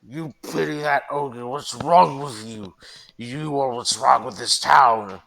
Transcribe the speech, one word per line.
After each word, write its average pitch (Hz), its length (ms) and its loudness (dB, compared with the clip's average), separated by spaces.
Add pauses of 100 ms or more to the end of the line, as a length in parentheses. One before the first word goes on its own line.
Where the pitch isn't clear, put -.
You 147 260 -12 (100)
pity 151 380 -6
that 147 300 -2
ogre, 135 360 -6
what's 123 280 -10
wrong 147 460 4
with 117 260 -10
you? 107 280 -14 (420)
You 143 420 -6
are 135 160 0
what's 117 240 -4
wrong 131 260 4
with 185 140 -10
this 117 200 -2
town. 113 680 4